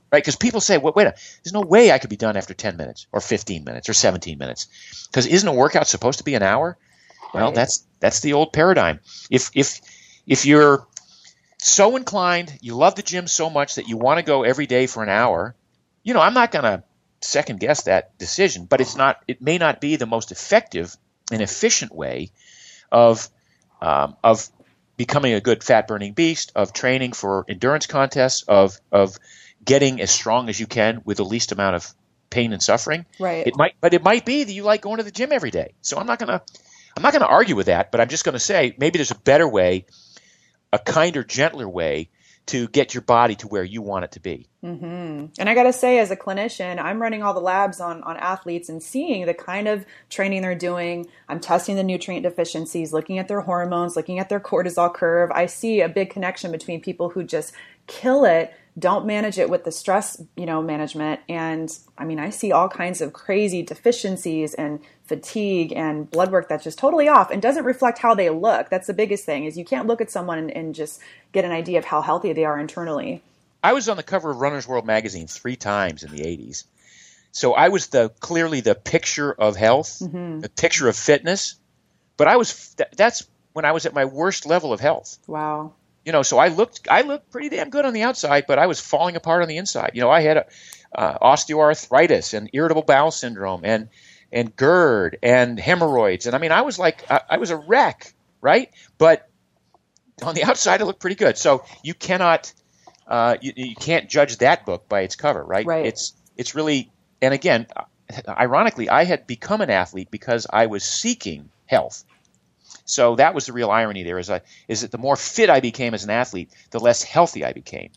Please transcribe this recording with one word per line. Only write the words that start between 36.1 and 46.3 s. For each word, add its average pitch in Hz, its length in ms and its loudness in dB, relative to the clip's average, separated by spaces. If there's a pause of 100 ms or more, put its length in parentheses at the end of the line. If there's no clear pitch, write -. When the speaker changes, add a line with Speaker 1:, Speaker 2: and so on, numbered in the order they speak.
Speaker 1:
gonna, 214 220 -4 (560)
I'm 156 60 -6
not 294 100 4
gonna 285 140 4
argue 185 280 6
with 95 120 0
that, 90 260 2
but 117 80 4
I'm 117 80 2
just 156 160 -6
gonna 135 140 -2
say 160 380 0
maybe 165 200 0
there's 143 140 -2
a - 40 -8
better 147 320 4
way, 92 380 2 (880)
a 107 60 2
kinder, 160 440 0
gentler 139 460 -2
way 82 400 -4 (380)
to 120 220 -4
get - 260 0
your 123 60 -10
body 117 340 4
to 107 120 -14
where 101 160 -4
you 101 160 -12
want 98 260 -8
it - 80 -12
to - 60 -20
be. 80 280 -12 (160)
Speaker 2:
Mm-hmm. 170 640 -12 (120)
And 202 120 -2
I 226 40 4
gotta 247 180 6
say, 247 280 2
as 208 100 2
a 190 60 -6
clinician, 190 640 -6